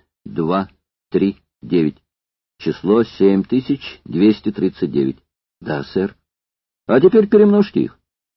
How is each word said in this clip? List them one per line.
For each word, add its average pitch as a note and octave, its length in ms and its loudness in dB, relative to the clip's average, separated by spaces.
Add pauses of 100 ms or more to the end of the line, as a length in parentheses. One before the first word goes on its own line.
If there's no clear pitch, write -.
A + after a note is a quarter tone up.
(240)
два, F#2+ 460 -6 (400)
три, G2 260 -2 (240)
девять. D#2+ 420 -2 (580)
Число G#2 440 -2
семь G2 400 0
тысяч C3 600 -6
двести G#2 460 0
тридцать F2 380 -4
девять. C2 280 -4 (420)
Да, D2+ 240 -8
сэр. - 320 -6 (720)
А B2 120 2
теперь G3+ 300 4
перемножьте G#3 540 2
их". - 160 -10 (380)